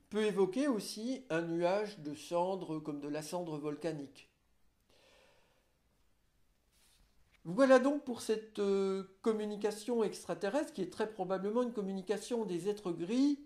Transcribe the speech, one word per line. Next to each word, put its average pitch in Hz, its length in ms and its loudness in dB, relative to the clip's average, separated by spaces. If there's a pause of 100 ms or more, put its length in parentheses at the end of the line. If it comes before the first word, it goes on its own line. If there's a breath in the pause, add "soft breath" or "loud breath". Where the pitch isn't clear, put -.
peut 208 140 2
évoquer 202 440 4
aussi 240 640 -2
un 160 120 2
nuage 175 580 0
de 147 160 -8
cendres 170 640 -2
comme 147 220 -6
de 147 80 -8
la 151 120 -4
cendre 165 360 -6
volcanique. 147 760 -6 (3000 soft breath)
Voilà 254 340 8
donc 285 260 4
pour - 180 -6
cette, - 380 -2
euh, 196 440 2 (180)
communication 214 840 0
extraterrestre 196 680 -2
qui 196 80 -4
est 175 100 -4
très 214 200 -4
probablement 190 500 -2
une 240 120 -2
communication 202 720 -2
des 180 240 -2
êtres 202 220 -4
gris 247 540 2